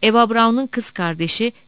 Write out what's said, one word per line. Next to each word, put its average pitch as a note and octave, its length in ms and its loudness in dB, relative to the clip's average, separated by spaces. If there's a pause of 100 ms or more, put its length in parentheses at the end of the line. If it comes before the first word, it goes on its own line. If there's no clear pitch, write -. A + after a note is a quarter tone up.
Eva A3+ 280 4
Braun'un A3+ 380 2
kız - 240 -8
kardeşi E3+ 600 -4 (140)